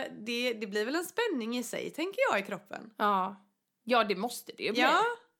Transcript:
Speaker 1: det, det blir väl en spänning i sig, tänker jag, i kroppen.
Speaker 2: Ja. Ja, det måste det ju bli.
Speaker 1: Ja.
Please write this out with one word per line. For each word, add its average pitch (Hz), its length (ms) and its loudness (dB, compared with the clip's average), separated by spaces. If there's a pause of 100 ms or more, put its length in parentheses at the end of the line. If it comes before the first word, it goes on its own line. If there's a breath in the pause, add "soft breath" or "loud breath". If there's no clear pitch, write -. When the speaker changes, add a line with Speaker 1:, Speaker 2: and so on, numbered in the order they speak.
(100)
Speaker 1:
det, 240 420 -2
det 220 140 -4
blir 208 180 0
väl 254 100 -2
en 349 100 0
spänning 269 540 -2
i 247 40 -2
sig, - 280 -6
tänker 370 300 -4 (100)
jag, 208 100 4
i - 20 -4
kroppen. - 540 -10
Speaker 2:
Ja. 202 400 2 (480)
Ja, 226 200 4
det 196 120 0
måste 233 400 -6
det - 60 -10
ju 160 100 0
bli. 240 80 0
Speaker 1:
Ja. 285 180 6 (420)